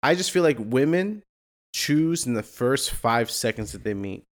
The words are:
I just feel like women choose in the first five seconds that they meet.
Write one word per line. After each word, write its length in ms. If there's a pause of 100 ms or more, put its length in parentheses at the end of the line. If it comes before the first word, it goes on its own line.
I 120
just 160
feel 120
like 160
women 640 (520)
choose 520
in 80
the 80
first 480
five 400
seconds 420
that 120
they 100
meet. 300 (140)